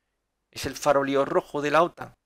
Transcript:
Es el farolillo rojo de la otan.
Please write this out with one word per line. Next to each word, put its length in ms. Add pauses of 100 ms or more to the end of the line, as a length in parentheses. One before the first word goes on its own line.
(500)
Es 160
el 80
farolillo 500
rojo 380
de 80
la 140
otan. 420